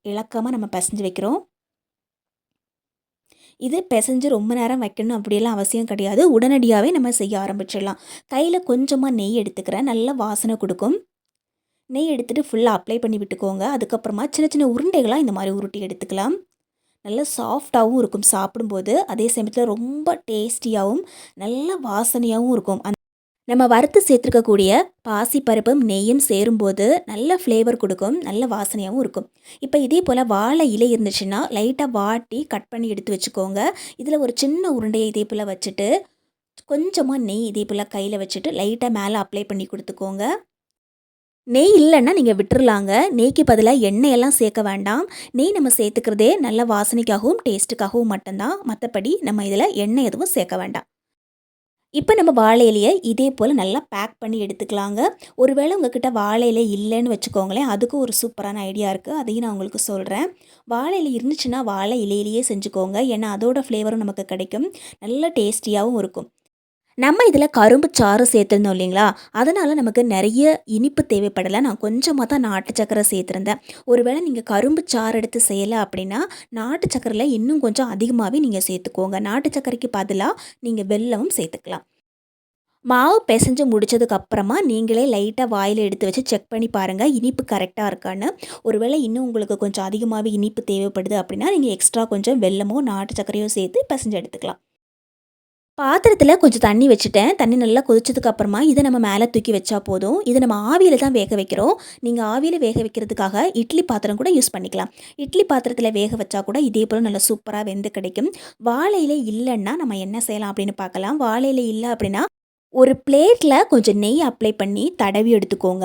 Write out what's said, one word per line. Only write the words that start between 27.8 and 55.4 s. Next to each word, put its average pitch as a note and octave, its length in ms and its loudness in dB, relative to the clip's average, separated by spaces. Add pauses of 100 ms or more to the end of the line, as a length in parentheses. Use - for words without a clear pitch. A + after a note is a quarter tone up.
நல்ல A#3 260 -4
வாசனையாவும் G#3 520 -4
இருக்கும். G3 260 -4 (340)
இப்ப C#4 180 0
இதே D4 240 2
போல C4 220 0
வாழை A#3 500 2
இலை A3+ 220 4
இருந்துச்சுன்னா G3 440 -2 (100)
லைட்டா B3+ 420 -2
வாட்டி A3+ 560 -4
கட் G#3 220 -10
பண்ணி A#3 180 -6
எடுத்து G#3 260 -6
வச்சுக்கோங்க. F#3+ 460 -4 (380)
இதுல D4+ 220 -2
ஒரு A#3+ 160 -2
சின்ன D#4+ 360 -2
உருண்டையை A3 360 -2
இதே G#3+ 180 -4
போல G#3+ 180 -6
வச்சுட்டு G3 440 -6 (800)
கொஞ்சமா D4 500 -2
நெய் A3+ 280 -4
இதே G#3 200 -4
போல G3+ 260 -6
கையில G3+ 300 -6
வச்சுட்டு F#3+ 300 -6
லைட்டா A#3 380 -2
மேல G#3 300 -2
அப்ளை G3+ 280 -6
பண்ணி F#3+ 200 -6
கொடுத்துக்கோங்க. G3 560 -8 (1200)
நெய் C#4+ 300 6
இல்லைன்னா D4+ 360 6
நீங்க A#3+ 200 4
விட்டுறலாங்க. G3+ 580 2 (260)
நெய்க்கு C4 340 4
பதிலா A3 200 6 (100)
எண்ணெயெல்லாம் B3 580 2
சேர்க்க A3 220 0
வேண்டாம். G3+ 460 -2 (240)
நெய் C#4+ 200 0
நம்ம D4+ 260 0
சேர்த்துக்கிறதே A3 600 2
நல்ல A#3 280 0
வாசனைக்காகவும், A3+ 720 0 (100)
டேஸ்ட்டுக்காகவும் A3 640 -2
மட்டும்தான். G3+ 540 -6
மத்தபடி A#3 540 -4
நம்ம G#3 220 -2
இதுல A3+ 300 0
எண்ணெய் A3 320 0
எதுவும் C#4 220 -2
சேர்க்க F#3 300 -2
வேண்டாம். F#3 260 -8 (1120)
இப்ப D4 200 2
நம்ம E4+ 180 4
வாழை A3+ 360 6
இலையை A3 340 4
இதே C4 300 0
போல C4 220 0
நல்லா G#3+ 360 0
பேக் G#3 280 -8
பண்ணி A3 280 -6
எடுத்துக்கலாங்க. G3+ 560 -6 (340)
ஒருவேளை C#4 400 2